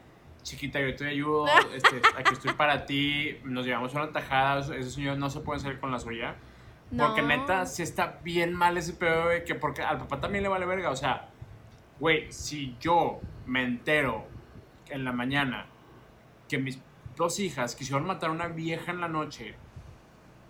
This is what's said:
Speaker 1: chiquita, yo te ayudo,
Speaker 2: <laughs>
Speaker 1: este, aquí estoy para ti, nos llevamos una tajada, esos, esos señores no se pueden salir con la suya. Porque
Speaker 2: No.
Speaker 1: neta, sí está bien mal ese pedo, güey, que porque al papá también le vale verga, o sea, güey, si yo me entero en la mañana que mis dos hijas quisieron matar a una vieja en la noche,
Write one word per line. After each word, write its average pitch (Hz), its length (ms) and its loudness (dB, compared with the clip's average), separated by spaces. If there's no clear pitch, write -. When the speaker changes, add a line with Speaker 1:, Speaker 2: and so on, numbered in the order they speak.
Speaker 1:
chiquita, 135 380 -4
yo 131 160 0
te 143 100 -4
ayudo, 147 400 2
Speaker 2:
<laughs> - 260 6
Speaker 1:
este, - 280 4
aquí 381 160 2
estoy - 200 -2
para 147 320 4
ti, 147 600 0
nos 127 200 -2
llevamos 127 300 0
una 151 160 -2
tajada, 139 480 2
esos, 139 160 -4
esos 127 180 -6
señores 139 240 -2
no 139 120 -2
se 147 100 -6
pueden 147 220 -4
salir 135 180 -6
con 135 120 -4
la 123 80 -2
suya. 117 360 -6
Porque 233 280 4
Speaker 2:
No. 285 60 2
Speaker 1:
neta, 190 360 4
sí - 160 -6
está - 420 -2
bien 170 300 2
mal 175 240 4
ese 170 160 -4
pedo, 165 320 2
güey, 170 180 2
que 165 120 -4
porque 143 260 -2
al 147 160 0
papá 139 240 -6
también 196 220 -2
le 196 60 0
vale 185 180 0
verga, 180 240 0
o 127 40 -2
sea, 127 340 -2
güey, 156 320 2
si 135 480 -8
yo 160 400 4
me 127 160 0
entero 123 640 0
en 135 140 -6
la 127 80 -2
mañana 123 540 0
que 143 120 -2
mis 135 200 -6
dos 170 240 0
hijas 147 360 -2
quisieron 139 300 -2
matar 175 240 -2
a 160 40 0
una 170 160 -2
vieja 165 420 -4
en 175 100 -4
la 170 60 -2
noche, 147 480 -6